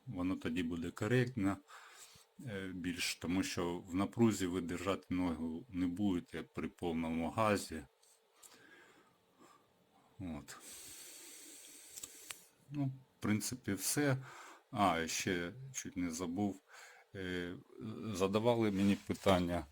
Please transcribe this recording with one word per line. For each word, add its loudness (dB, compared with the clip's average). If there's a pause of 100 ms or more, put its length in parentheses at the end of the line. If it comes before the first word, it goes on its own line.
воно -2
тоді -2
буде -2
коректно, 2 (880)
е, -6
більш, -2
тому 2
що 0
в -8
напрузі 4
ви 0
держати -2
ногу -2
не 0
будете 0
при -6
повному -2
газі. 2 (2250)
От. -8 (2000)
Ну, 0
в -8
принципі, 0
все. 2 (540)
А, 4
ще 0 (200)
чуть -8
не 0
забув. 0 (540)
Е, -4 (580)
задавали 4
мені 6
питання, 2